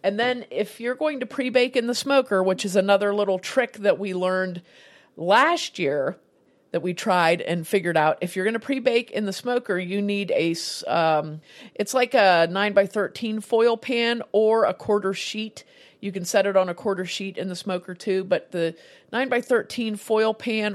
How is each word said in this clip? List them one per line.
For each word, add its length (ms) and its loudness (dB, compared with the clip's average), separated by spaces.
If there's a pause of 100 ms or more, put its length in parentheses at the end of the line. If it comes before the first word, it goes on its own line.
And 160 -2
then 320 -2
if 300 -6
you're 160 -4
going 240 -2
to 60 -6
pre-bake 500 0
in 100 0
the 80 -2
smoker, 480 2
which 220 0
is 100 -2
another 400 4
little 240 0
trick 360 -2
that 220 2
we 160 -6
learned 480 -2 (560)
last 600 2
year 380 0 (560)
that 100 -2
we 120 -4
tried 460 2
and 240 -4
figured 320 0
out, 240 2
if 140 -6
you're 100 -2
gonna 140 -2
pre-bake 540 -2
in 120 -4
the 80 -4
smoker, 460 -4
you 240 -4
need 300 -2
a 180 0
s-, 380 -8
um, 520 0 (360)
it's 180 -4
like 180 0
a 380 6
nine-by-thirteen 880 0
foil 360 2
pan 440 -2 (120)
or 320 4
a 100 2
quarter 400 -2
sheet. 480 -10 (380)
You 100 -6
can 140 -8
set 200 2
it 120 2
on 120 4
a 60 -4
quarter 300 -2
sheet 340 -8
in 100 -4
the 60 -6
smoker 400 -6
too, 300 -2
but 260 -2
the 240 -2 (380)
nine-by-thirteen 800 0
foil 400 0
pan, 400 -4